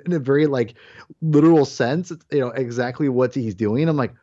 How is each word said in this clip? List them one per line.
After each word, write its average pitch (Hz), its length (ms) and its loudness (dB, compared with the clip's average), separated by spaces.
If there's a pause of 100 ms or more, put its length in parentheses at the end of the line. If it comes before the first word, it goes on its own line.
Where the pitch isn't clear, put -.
in 175 80 -4
a 165 60 -2
very, 139 260 2
like, 127 300 -2 (460)
literal 156 440 4
sense, 143 460 -4
it's, 165 200 -18
you 147 100 0
know, 123 80 -2
exactly 123 600 -4
what 123 240 0
he's 113 220 -4
doing. 113 340 0
I'm 156 80 0
like, 123 260 -4